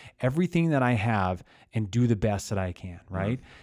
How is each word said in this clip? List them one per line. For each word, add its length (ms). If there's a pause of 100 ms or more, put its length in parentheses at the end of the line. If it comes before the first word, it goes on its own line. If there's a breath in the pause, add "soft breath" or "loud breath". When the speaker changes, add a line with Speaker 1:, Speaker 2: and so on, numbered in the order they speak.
(200 loud breath)
Speaker 1:
everything 500
that 120
I 100
have 520 (300 soft breath)
and 160
do 160
the 100
best 320
that 100
I 140
can, 320
Speaker 2:
Mm-hmm. 100
Speaker 1:
right? 260 (220 loud breath)